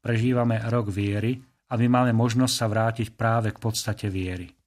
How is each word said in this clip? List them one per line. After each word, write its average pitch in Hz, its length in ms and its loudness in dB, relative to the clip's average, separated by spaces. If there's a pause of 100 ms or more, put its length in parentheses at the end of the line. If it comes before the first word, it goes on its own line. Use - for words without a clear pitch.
Prežívame 120 640 0
rok 113 240 0
viery 104 480 -2 (320)
a 117 80 -2
my 120 80 4
máme 123 280 4
možnosť 123 400 2
sa 117 120 -2
vrátiť 113 480 0
práve 113 400 0
k - 80 -20
podstate 110 480 -4
viery. 92 400 -8 (160)